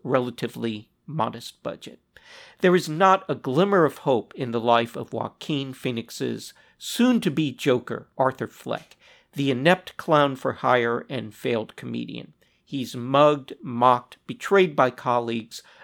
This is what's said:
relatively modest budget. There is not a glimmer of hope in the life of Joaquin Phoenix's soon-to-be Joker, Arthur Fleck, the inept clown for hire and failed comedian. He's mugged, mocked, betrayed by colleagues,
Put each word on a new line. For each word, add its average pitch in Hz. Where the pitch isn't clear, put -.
relatively 117
modest 117
budget. -
There 180
is 180
not 190
a 143
glimmer 165
of -
hope 123
in 123
the 117
life 117
of 131
Joaquin 131
Phoenix's 117
soon-to-be 190
Joker, 120
Arthur 131
Fleck, -
the 139
inept 151
clown 143
for 131
hire 123
and 110
failed 117
comedian. 120
He's 135
mugged, 135
mocked, 123
betrayed 185
by 131
colleagues, 117